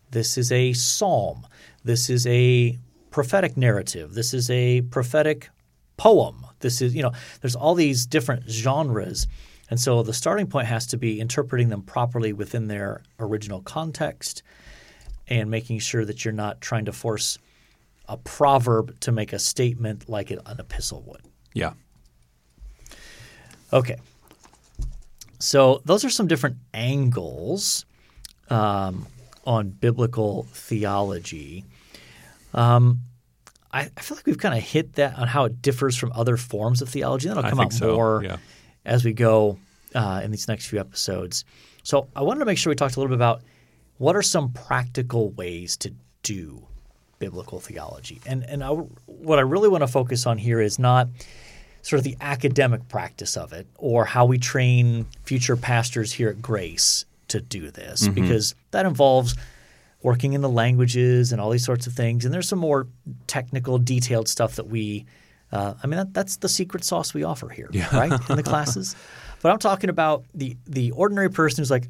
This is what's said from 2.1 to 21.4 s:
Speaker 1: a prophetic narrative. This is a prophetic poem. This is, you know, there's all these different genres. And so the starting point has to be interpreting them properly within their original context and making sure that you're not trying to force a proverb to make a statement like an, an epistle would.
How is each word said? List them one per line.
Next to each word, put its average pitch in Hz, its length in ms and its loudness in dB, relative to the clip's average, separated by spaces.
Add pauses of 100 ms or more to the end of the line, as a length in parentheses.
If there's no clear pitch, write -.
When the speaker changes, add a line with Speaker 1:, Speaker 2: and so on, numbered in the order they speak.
Speaker 1:
a 120 500 4 (340)
prophetic 147 460 0
narrative. 95 560 0
This 117 200 -4
is 123 160 -2
a 123 340 2
prophetic 147 640 0 (480)
poem. 165 480 4 (140)
This 123 220 -2
is, 123 140 0
you 156 80 -2
know, 123 80 0 (300)
there's 123 140 -2
all 151 200 2
these 139 300 2
different 127 440 -2
genres. 113 800 -2 (420)
And 120 100 0
so 120 240 2
the 117 100 -4
starting 196 340 0
point 123 200 -2
has 113 200 -4
to - 100 -4
be 113 220 -2
interpreting 123 500 0
them 101 120 -4
properly 120 520 -2
within 107 340 -6
their 101 340 -6 (180)
original 104 420 -6
context - 800 -8 (840)
and 110 220 -2
making 113 300 -4
sure 113 260 -2
that 107 200 -8
you're 110 80 -4
not 104 280 -6
trying 110 240 -4
to 101 80 -6
force - 440 -4 (720)
a 110 80 -10
proverb 123 840 2
to 127 100 -2
make 110 220 -2
a 101 60 -4
statement 113 680 -4
like 101 220 -6
an, 95 140 -10
an 110 140 -14
epistle - 480 -8
would. - 140 -20 (320)